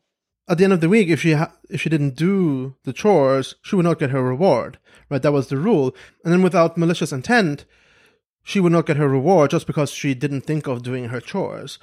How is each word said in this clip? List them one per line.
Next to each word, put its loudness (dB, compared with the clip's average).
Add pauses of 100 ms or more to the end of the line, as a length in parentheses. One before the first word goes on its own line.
(480)
at 0
the 4
end 4
of 2
the 2
week, 4
if 2
she 2
ha-, -2 (180)
if -6
she -6
didn't -2
do -2 (100)
the -8
chores, 2
she -4
would 2
not 0
get -2
her -2
reward, 0 (320)
right? -2
That 2
was 0
the -4
rule. 0 (280)
And 0
then 4
without 2
malicious -2
intent, -2 (800)
she -2
would 4
not 2
get -2
her 2
reward 2
just -2
because -4
she -4
didn't -6
think -6
of -6
doing -8
her -8
chores. -10